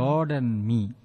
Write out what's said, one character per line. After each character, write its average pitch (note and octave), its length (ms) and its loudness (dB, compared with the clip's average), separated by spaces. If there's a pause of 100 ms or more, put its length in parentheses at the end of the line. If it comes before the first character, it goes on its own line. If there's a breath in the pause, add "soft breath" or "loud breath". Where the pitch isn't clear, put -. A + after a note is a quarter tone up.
(260)
That - 40 -4
God D3+ 80 0
and A2+ 280 0
me, A2 280 0 (100)